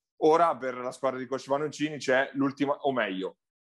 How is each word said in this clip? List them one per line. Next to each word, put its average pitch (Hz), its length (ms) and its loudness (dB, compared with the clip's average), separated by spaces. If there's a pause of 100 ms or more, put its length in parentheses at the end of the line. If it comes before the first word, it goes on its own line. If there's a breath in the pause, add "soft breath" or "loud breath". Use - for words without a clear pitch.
(220)
Ora 160 340 6
per 123 200 -8
la 127 160 -8
squadra 127 260 -2
di 127 80 -6
Coach 127 200 -6
Vanoncini 147 500 -2
c'è 131 380 2
l'ultima, 139 380 0
o 143 200 -2
meglio, 95 460 -2 (280)